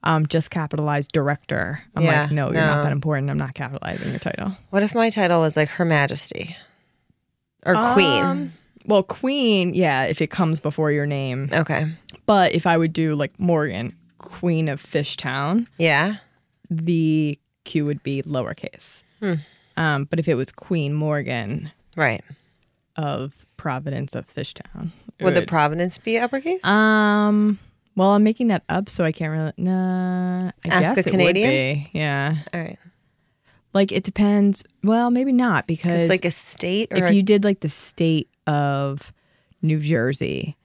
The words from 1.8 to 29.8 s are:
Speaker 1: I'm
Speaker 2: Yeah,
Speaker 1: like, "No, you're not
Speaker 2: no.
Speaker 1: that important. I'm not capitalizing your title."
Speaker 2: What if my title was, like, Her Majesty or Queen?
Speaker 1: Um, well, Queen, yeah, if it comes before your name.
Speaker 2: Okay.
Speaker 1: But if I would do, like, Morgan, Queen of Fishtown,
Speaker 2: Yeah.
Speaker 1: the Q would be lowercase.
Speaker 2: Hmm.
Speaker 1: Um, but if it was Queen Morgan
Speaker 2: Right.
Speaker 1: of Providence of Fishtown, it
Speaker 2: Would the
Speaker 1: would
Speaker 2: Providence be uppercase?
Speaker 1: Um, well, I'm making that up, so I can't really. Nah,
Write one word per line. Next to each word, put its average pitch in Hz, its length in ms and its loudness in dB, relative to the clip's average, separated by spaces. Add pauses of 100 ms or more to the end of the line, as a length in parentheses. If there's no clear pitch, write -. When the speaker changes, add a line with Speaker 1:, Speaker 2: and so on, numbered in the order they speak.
Speaker 1:
I'm 160 80 0
Speaker 2:
Yeah, 156 200 4
Speaker 1:
like, 147 80 -2
"No, 147 200 0
you're 160 100 2
not 151 160 2
Speaker 2:
no. 147 60 0
Speaker 1:
that 147 80 0
important. 139 400 -2
I'm 143 60 -2
not 135 180 -6
capitalizing - 560 -8
your - 80 -6
title." - 360 -6 (140)
Speaker 2:
What 196 140 0
if 208 100 -2
my 226 160 2
title 175 320 2
was, 156 160 2
like, 151 120 2
Her - 160 -2
Majesty 151 720 -2 (1080)
or 180 80 4 (200)
Queen? 170 300 4
Speaker 1:
Um, 180 300 -4 (320)
well, 202 180 2
Queen, 226 680 0
yeah, 151 320 2
if - 160 -2
it 156 80 -2
comes 160 300 0
before 151 320 -2
your 147 160 0
name. 135 440 -4
Speaker 2:
Okay. 156 360 0 (400)
Speaker 1:
But 196 260 4
if 165 140 0
I 170 100 4
would 165 160 0
do, 156 220 0
like, 143 240 -4
Morgan, 147 560 0 (240)
Queen 160 500 -2
of 139 120 -6
Fishtown, 147 880 -4 (100)
Speaker 2:
Yeah. 165 400 2 (520)
Speaker 1:
the 160 680 0 (280)
Q 151 200 -2
would 147 180 -4
be 135 200 -4
lowercase. - 800 -8 (160)
Speaker 2:
Hmm. 196 140 -2 (440)
Speaker 1:
Um, 147 320 0
but 165 100 -2
if 156 80 -2
it 160 80 2
was 131 160 -4
Queen 147 420 -4
Morgan 147 800 -4 (240)
Speaker 2:
Right. 139 280 -2 (720)
Speaker 1:
of 143 500 -8 (120)
Providence 139 580 -6
of - 120 -10
Fishtown, - 640 -12 (280)
it - 40 -8
Speaker 2:
Would 185 120 4
the 175 60 4
Speaker 1:
would - 60 -6
Speaker 2:
Providence 165 500 0
be 226 200 -2
uppercase? 269 480 -2
Speaker 1:
Um, 208 920 4 (360)
well, 190 160 4
I'm 208 120 6
making 226 240 2
that 190 220 0
up, 190 200 -2
so - 140 -2
I 160 80 2
can't 156 200 -4
really. 156 260 -2
Nah, 180 920 -2